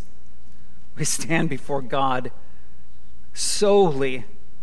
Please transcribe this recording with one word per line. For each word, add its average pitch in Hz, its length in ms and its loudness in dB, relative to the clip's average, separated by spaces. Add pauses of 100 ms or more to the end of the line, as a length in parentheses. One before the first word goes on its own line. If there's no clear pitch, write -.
(960)
We 151 80 0
stand 165 440 0
before 135 340 0
God 127 480 0 (1040)
solely 143 920 2 (360)